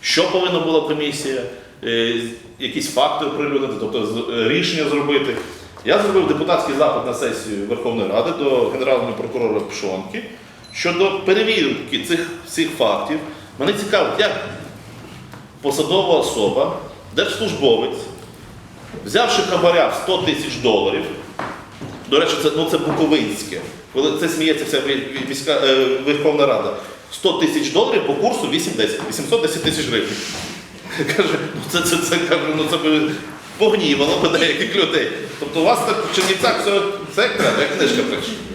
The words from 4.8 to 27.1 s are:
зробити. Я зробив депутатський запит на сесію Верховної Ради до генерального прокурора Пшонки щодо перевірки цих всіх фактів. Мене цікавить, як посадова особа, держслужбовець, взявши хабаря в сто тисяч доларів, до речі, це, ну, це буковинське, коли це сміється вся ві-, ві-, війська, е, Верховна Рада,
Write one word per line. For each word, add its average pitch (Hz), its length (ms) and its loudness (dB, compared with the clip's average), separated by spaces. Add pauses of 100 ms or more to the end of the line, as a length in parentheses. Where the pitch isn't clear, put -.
зробити. 143 460 2 (500)
Я 170 140 4
зробив 190 280 4
депутатський 151 480 2
запит 151 300 2
на 123 80 -2
сесію 107 540 -4
Верховної 113 420 0
Ради 117 220 2 (120)
до 127 260 4
генерального 127 440 2
прокурора 113 460 0
Пшонки 101 640 -6 (500)
щодо 180 520 2
перевірки 196 840 2
цих 170 220 0 (180)
всіх - 300 0
фактів. 131 420 2 (400)
Мене 160 140 2
цікавить, - 460 0
як 208 120 2 (1300)
посадова 160 580 2
особа, 120 580 0 (380)
держслужбовець, 175 840 2 (1040)
взявши 196 360 2
хабаря 170 460 4
в - 60 0 (100)
сто 185 140 0
тисяч - 460 -2
доларів, 117 400 2 (1040)
до 143 120 4
речі, 165 140 2 (100)
це, 151 140 4
ну, 170 140 0
це 175 60 2
буковинське, 143 840 0 (320)
коли 151 260 0
це 165 100 0
сміється 160 360 0
вся 151 140 0
ві-, 139 160 0
ві-, 135 340 -6
війська, 139 220 -2
е, 135 340 4 (200)
Верховна 147 400 4
Рада, 110 280 2 (380)